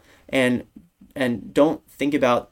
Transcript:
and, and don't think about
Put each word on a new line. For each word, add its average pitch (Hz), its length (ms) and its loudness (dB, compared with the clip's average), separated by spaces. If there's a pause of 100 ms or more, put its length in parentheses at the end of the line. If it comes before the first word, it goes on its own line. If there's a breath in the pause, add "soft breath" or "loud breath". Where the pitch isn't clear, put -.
(300 soft breath)
and, 127 360 0 (500)
and 127 380 -6
don't 151 360 2
think 143 240 -4
about 123 380 0